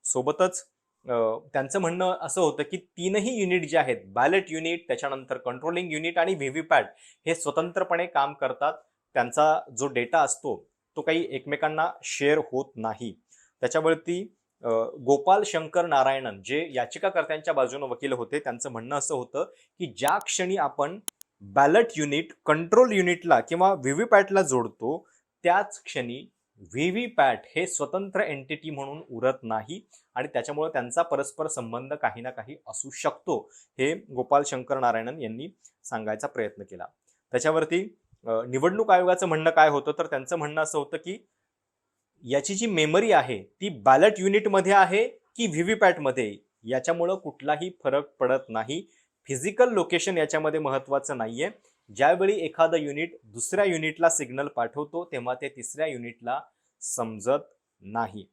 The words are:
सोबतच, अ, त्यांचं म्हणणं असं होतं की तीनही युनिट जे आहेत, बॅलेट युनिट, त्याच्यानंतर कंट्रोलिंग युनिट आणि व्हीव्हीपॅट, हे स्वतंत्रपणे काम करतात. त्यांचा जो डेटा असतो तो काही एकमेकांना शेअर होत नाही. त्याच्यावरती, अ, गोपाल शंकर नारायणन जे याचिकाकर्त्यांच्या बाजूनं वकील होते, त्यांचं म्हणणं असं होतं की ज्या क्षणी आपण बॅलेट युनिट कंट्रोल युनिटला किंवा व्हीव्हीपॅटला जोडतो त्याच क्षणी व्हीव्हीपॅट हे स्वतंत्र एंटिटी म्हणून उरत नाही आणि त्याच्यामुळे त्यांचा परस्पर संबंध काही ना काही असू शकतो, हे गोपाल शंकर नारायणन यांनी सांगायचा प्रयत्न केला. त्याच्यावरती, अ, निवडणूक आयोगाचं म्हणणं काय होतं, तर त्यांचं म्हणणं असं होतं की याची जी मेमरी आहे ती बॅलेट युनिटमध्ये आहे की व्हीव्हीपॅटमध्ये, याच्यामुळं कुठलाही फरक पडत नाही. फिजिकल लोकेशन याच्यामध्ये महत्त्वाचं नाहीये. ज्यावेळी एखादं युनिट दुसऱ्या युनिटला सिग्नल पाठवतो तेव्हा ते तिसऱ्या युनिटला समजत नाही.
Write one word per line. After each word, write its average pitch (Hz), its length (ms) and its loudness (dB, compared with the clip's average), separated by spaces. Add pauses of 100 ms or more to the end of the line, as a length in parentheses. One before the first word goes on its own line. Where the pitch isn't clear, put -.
सोबतच, 151 640 -2 (420)
अ, 113 260 0 (180)
त्यांचं 139 260 -2
म्हणणं 180 420 0
असं 175 200 -4
होतं 151 220 0
की 185 140 -8
तीनही 202 640 -4
युनिट 180 280 0
जे 160 80 2
आहेत, 127 280 2
बॅलेट 139 440 2
युनिट, 170 380 -6
त्याच्यानंतर 131 500 -6
कंट्रोलिंग 151 540 -6
युनिट 165 260 -4
आणि 180 180 2
व्हीव्हीपॅट, 143 500 0 (400)
हे 165 100 0
स्वतंत्रपणे 170 680 -2
काम 147 280 0
करतात. 143 400 -2 (400)
त्यांचा 151 460 2 (180)
जो 135 100 -2
डेटा 123 320 0
असतो 135 500 -2 (260)
तो 156 60 -6
काही 160 280 0
एकमेकांना 156 640 -2 (120)
शेअर 147 340 2
होत 135 280 -2 (100)
नाही. 110 460 -8 (400)
त्याच्यावरती, 160 760 -2 (280)
अ, 120 60 -2 (140)
गोपाल 143 600 2
शंकर 165 400 -2
नारायणन 131 600 0
जे 151 260 -4
याचिकाकर्त्यांच्या 156 840 -2
बाजूनं 135 320 0
वकील 131 280 -4
होते, 123 260 -4
त्यांचं 131 320 -8
म्हणणं 120 260 -6
असं 143 180 -4
होतं 127 280 -4 (360)
की 139 180 -8
ज्या 151 200 2
क्षणी 180 400 -2
आपण 151 420 -2 (420)
बॅलेट 143 460 6 (100)
युनिट 147 300 -2 (180)
कंट्रोल 175 460 6
युनिटला 175 480 4
किंवा 180 340 4
व्हीव्हीपॅटला 196 680 4
जोडतो 127 680 -2 (360)
त्याच 196 400 2
क्षणी 123 480 -8 (260)
व्हीव्हीपॅट 147 840 0 (160)
हे 175 120 0
स्वतंत्र 190 520 -4
एंटिटी 151 500 -6
म्हणून 143 420 -10
उरत 127 220 0 (100)
नाही 113 380 -6 (340)
आणि 131 120 -4
त्याच्यामुळे 147 440 -4
त्यांचा 123 300 -2
परस्पर 156 460 -4
संबंध 123 460 -8
काही 135 280 -4
ना - 80 -10
काही 117 260 -14 (120)
असू 131 220 -12
शकतो, - 600 -6 (280)
हे 139 140 0
गोपाल 143 520 -2
शंकर 131 340 -6
नारायणन 120 420 -2
यांनी 117 260 -10 (360)
सांगायचा 107 440 -6
प्रयत्न 104 360 -8
केला. 90 220 -16 (460)
त्याच्यावरती, 160 640 0 (300)
अ, 113 140 0
निवडणूक 156 500 0
आयोगाचं 180 340 4
म्हणणं 160 240 2
काय 156 200 8
होतं, 143 280 0
तर 165 80 -2
त्यांचं 139 300 -6
म्हणणं 156 260 -4
असं 151 180 -2
होतं 151 180 -6
की 180 300 -10 (960)
याची 139 320 -2
जी 220 100 -2
मेमरी 185 460 2
आहे 127 320 2
ती - 260 -8
बॅलेट 139 500 6
युनिटमध्ये 196 540 4
आहे 196 340 6
की - 400 -8
व्हीव्हीपॅटमध्ये, 160 880 2 (260)
याच्यामुळं 170 520 0
कुठलाही 151 560 -6 (120)
फरक 143 260 0 (100)
पडत 131 300 0
नाही. 120 360 -6 (420)
फिजिकल 202 440 2
लोकेशन 180 460 0
याच्यामध्ये 156 420 0
महत्त्वाचं 139 580 -2
नाहीये. 117 320 -6 (460)
ज्यावेळी 180 440 4
एखादं 165 380 2
युनिट 151 460 -4
दुसऱ्या 117 420 -2
युनिटला 160 440 2
सिग्नल 139 380 -4
पाठवतो 147 640 -6
तेव्हा 123 220 -4
ते 135 160 -8
तिसऱ्या 143 380 -8
युनिटला 120 540 -8 (400)
समजत 113 580 -2 (420)
नाही. 104 520 -8